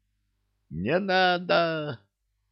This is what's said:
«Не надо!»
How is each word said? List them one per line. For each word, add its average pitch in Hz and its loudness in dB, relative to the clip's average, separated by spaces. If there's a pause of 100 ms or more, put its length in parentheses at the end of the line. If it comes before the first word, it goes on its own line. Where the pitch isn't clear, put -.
(680)
«Не 104 -2
надо!» 175 0 (520)